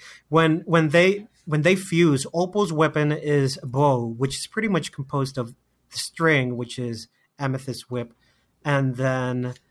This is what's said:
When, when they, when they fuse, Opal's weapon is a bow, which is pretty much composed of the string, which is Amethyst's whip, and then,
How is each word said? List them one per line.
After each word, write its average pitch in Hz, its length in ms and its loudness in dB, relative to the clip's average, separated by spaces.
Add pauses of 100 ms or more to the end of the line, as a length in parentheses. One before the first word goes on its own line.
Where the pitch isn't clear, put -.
(280)
When, 160 360 2
when 160 260 2
they, 190 360 4 (180)
when 151 180 0
they 185 140 4
fuse, 165 560 2
Opal's 185 400 0
weapon 151 400 2
is 143 500 0
a 147 40 -12
bow, 131 400 2
which 120 320 -4
is - 80 -10
pretty 220 220 -4
much 135 240 -2
composed 135 440 -6
of 120 120 -6 (420)
the - 80 -10
string, 139 580 0
which 123 220 -8
is 117 300 -8 (300)
Amethyst's 135 520 -6
whip, 120 240 -8 (500)
and 135 320 0
then, 127 560 -2 (180)